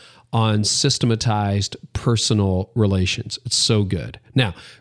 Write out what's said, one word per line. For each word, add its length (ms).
on 300
systematized 1160
personal 800
relations. 720
It's 100
so 280
good. 360
Now, 200